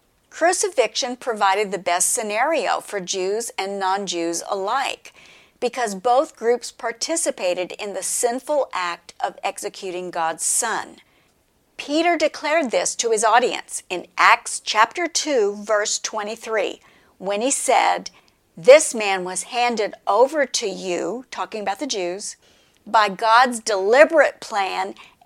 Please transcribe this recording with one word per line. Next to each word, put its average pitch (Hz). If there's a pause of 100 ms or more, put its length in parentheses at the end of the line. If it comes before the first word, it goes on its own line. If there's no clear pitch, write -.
(300)
Crucifixion 269
provided 208
the 190
best 180
scenario 220
for -
Jews 196
and 196
non-Jews 180
alike, 208 (460)
because 233
both 247
groups 240
participated 226
in 202
the 190
sinful 262
act 175 (100)
of 190
executing 185
God's 165
Son. 202 (800)
Peter 330
declared 302
this 180
to 233
his 214
audience 220
in 180 (100)
Acts 196
chapter 233
two, 247
verse 208
twenty-three, 220 (380)
when 202
he 262
said, 180 (460)
"This 254
man 196
was 180
handed 240 (100)
over 269
to 247
you," 185
talking 208
about 202
the 294
Jews, 196 (500)
"by 214
God's 226
deliberate 247
plan 196 (300)